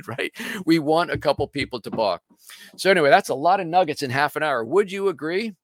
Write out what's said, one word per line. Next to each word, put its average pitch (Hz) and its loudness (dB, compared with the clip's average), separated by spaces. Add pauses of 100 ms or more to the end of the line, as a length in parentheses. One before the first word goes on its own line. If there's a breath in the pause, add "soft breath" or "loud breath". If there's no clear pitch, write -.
<laughs> - -
right? 113 -6 (320 loud breath)
We 165 2
want 156 0
a 135 -4
couple 143 -2
people 123 -8
to 117 -14
balk. 101 -2 (560 loud breath)
So 277 2
anyway, 156 4
that's 185 6
a 143 -4
lot 170 2
of 175 -6
nuggets 160 0
in 135 -4
half 139 0
an 147 -4
hour. 135 0
Would 175 0
you 196 -4
agree? 180 -4